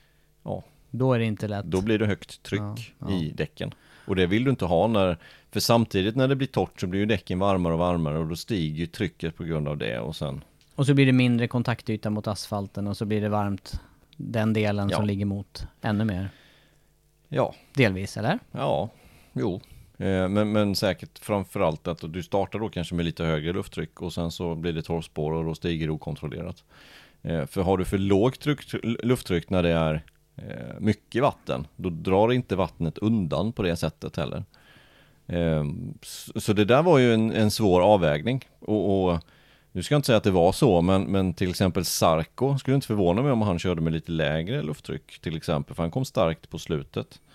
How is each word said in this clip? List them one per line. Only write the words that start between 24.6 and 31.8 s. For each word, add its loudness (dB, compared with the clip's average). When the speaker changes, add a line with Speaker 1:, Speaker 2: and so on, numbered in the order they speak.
Speaker 1:
det -4
torrspår -4
och -2
då -4
stiger -2
det -2
okontrollerat. -10
Eh, -4
för -4
har 2
du 0
för -2
lågt 2
tryck, -2
lufttryck 0
när 2
det 4
är, 0
eh, -14
mycket 0
vatten, -2
då -4